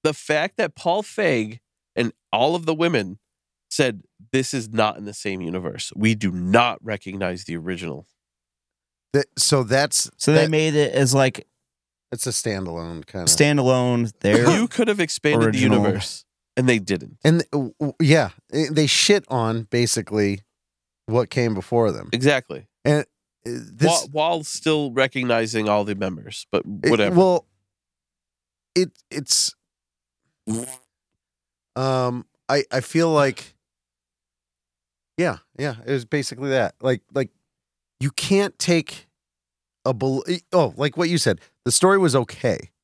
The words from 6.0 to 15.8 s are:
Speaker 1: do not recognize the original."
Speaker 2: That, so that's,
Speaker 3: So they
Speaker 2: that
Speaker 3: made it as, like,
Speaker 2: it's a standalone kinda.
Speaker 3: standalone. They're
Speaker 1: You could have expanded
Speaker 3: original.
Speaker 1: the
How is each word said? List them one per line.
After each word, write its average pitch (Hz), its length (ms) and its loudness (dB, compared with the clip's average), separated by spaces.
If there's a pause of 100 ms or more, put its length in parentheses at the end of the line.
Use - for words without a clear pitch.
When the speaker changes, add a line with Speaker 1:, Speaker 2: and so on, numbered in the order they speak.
Speaker 1:
do 107 160 -4
not 98 520 0
recognize 95 600 -8
the 85 120 -8
original." 85 500 -8 (1040)
Speaker 2:
That, 139 140 0 (120)
so 139 240 2
that's, 135 540 0
Speaker 3:
So - 160 0
they 160 140 6
Speaker 2:
that 160 40 -2
Speaker 3:
made 156 240 0
it 147 200 2
as, 131 200 2
like, 135 320 0 (640)
Speaker 2:
it's - 160 -8
a 127 40 -4
standalone 85 760 -6
kinda. 90 200 -8
Speaker 3:
standalone. 127 920 2
They're 113 380 4
Speaker 1:
You 233 80 2
could 226 220 0
have 208 100 0
expanded 147 480 0
Speaker 3:
original. 110 320 2
Speaker 1:
the 104 100 4